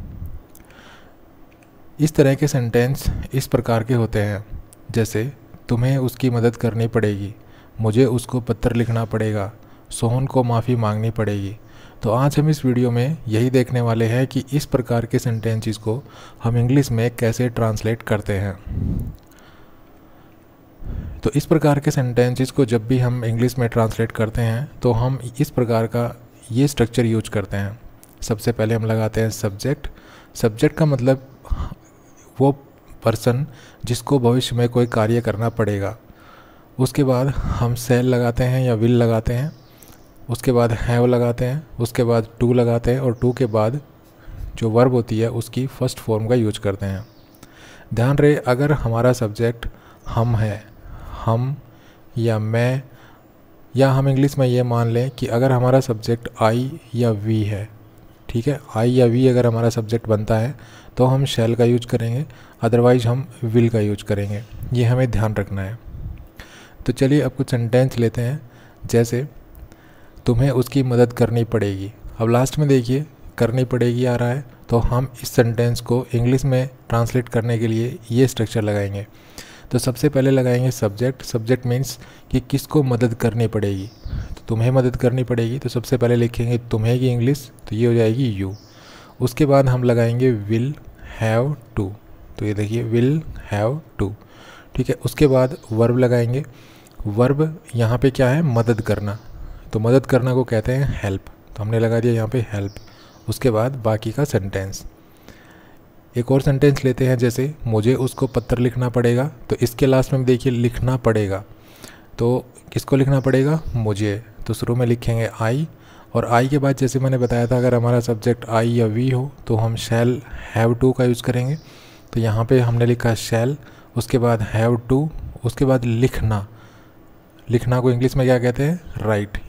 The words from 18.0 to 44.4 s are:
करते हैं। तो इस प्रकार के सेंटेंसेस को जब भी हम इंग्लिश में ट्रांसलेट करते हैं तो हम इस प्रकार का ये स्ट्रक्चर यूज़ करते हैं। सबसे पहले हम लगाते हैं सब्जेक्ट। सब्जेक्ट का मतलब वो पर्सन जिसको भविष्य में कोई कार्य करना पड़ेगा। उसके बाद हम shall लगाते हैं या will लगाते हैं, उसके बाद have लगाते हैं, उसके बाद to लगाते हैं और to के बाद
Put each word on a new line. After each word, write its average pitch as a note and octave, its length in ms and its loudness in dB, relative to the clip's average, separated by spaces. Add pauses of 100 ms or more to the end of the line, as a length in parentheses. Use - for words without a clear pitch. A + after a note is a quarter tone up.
करते G#2 320 -2
हैं। G2+ 200 -2 (2750)
तो - 120 -2
इस D3 100 0
प्रकार D3 340 2
के D3+ 120 0
सेंटेंसेस B2 600 0
को C#3 140 2
जब A2 220 -2
भी B2+ 120 2
हम B2 260 -2
इंग्लिश A#2 340 0
में A#2 100 0
ट्रांसलेट A2+ 420 0
करते A2 300 -2
हैं A#2 400 -2
तो B2 100 2
हम B2+ 280 0 (200)
इस C#3+ 100 0
प्रकार A2+ 380 0
का A#2+ 220 -2 (420)
ये C3 160 2
स्ट्रक्चर B2 380 0
यूज़ A2 240 0
करते G2+ 280 -4
हैं। G2+ 200 -4 (440)
सबसे A#2 300 -2
पहले A2+ 240 0
हम A2+ 100 -2
लगाते A2 360 0
हैं A2 100 0
सब्जेक्ट। A2 560 -4 (480)
सब्जेक्ट A#2 420 0
का D#3+ 80 2
मतलब C3 420 0 (1080)
वो C#3 140 4 (520)
पर्सन B2 420 0 (400)
जिसको B2+ 340 0
भविष्य B2 360 2
में A#2+ 140 2
कोई B2 180 2
कार्य A#2 340 0
करना A2+ 280 -2
पड़ेगा। G#2 480 -2 (800)
उसके C3 260 0
बाद C3 240 2
हम - 480 -2
shall B2 280 2
लगाते A#2+ 400 2
हैं B2+ 220 2
या B2 100 2
will A2+ 160 2
लगाते A#2 420 2
हैं, C3+ 220 -4 (760)
उसके A#2 220 -2
बाद A#2+ 260 4
have A#2+ 300 2
लगाते A#2+ 380 2
हैं, C#3 220 -4 (120)
उसके A#2+ 240 -2
बाद A#2 240 2 (140)
to B2 120 4
लगाते A#2+ 380 2
हैं C3 80 0
और B2+ 240 -2
to B2 140 2
के C3+ 80 2
बाद A2 340 0 (760)